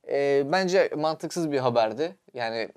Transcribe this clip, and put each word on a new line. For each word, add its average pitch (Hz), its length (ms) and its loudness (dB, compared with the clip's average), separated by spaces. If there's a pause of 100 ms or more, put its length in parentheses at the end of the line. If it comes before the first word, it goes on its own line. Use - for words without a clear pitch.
Ee, 139 360 2
bence 180 500 2
mantıksız 156 560 -4
bir 139 80 0
haberdi. 120 560 0 (180)
Yani, 113 440 -6